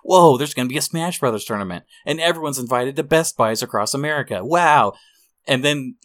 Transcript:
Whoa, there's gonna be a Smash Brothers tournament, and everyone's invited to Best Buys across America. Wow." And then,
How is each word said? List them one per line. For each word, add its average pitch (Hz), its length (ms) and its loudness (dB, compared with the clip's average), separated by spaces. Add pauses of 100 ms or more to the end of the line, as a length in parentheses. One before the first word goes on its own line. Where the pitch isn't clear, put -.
Whoa, 170 340 6
there's 143 180 -6
gonna 127 140 -4
be 131 80 -6
a 147 60 -2
Smash 165 380 -6
Brothers 113 240 -2
tournament, 95 400 -6 (200)
and - 160 -4
everyone's 160 380 -2
invited 127 380 -2
to 156 80 -4
Best 156 320 0
Buys 113 260 0
across 107 320 -4
America. 139 500 -4
Wow." 147 500 4 (520)
And 135 180 0
then, 143 400 -4